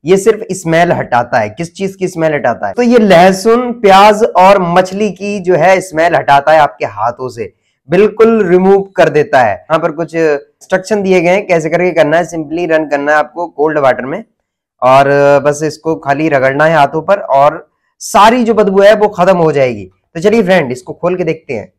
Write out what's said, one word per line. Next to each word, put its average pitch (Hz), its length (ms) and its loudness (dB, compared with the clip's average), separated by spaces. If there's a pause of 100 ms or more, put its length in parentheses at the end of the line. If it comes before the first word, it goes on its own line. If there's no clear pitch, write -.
ये 185 120 2
सिर्फ 214 260 -2 (100)
स्मेल 165 380 0
हटाता 123 480 -2
है। 107 100 -4
किस 170 260 -12
चीज 190 200 -8
की 190 120 -6
स्मेल 160 260 -2
हटाता 120 340 -4
है? 95 60 -8
तो 240 80 -4
ये 247 180 2
लहसुन, 202 720 2
प्याज 208 500 4
और 196 360 4 (100)
मछली 185 420 -2
की 202 280 -10
जो 180 160 0
है 180 260 2
स्मेल 160 340 -2
हटाता 143 360 2
है 160 80 4
आपके 143 280 -2
हाथों 120 420 -6
से, 110 220 -12 (380)
बिल्कुल 214 540 2
रिमूव 185 380 2 (160)
कर 160 120 2
देता 143 320 0
है। 110 120 0
यहाँ 156 260 -4
पर 165 120 -4
कुछ 156 240 -10
इंस्ट्रक्शन 185 880 -4
दिए 185 180 2
गए 170 80 0
हैं 202 180 0
कैसे 165 220 -2
करके 170 240 -2
करना 156 240 0
है। 175 80 0
simply 165 440 -8
रन 156 180 0
करना 143 240 -2
है 151 60 2
आपको 165 320 -6
कोल्ड 151 300 -2
वाटर 127 260 0
में 180 180 -10 (580)
और 135 280 4 (320)
बस 147 240 -2
इसको 156 340 -6
खाली 139 300 -4
रगड़ना 135 360 0
है 165 100 2
हाथों 151 280 0
पर 196 160 -2
और 147 460 0 (360)
सारी 226 420 2
जो 220 100 0
बदबू 196 280 2
है 208 140 4
वो 208 160 0
खत्म 180 260 0
हो 160 140 0
जाएगी। 123 340 -2
तो - 360 -16
चलिए 208 220 2
फ्रेंड, 175 280 0
इसको 139 220 -12
खोल 175 240 -4
के 180 80 -4
देखते 160 280 -8
हैं। 101 260 -12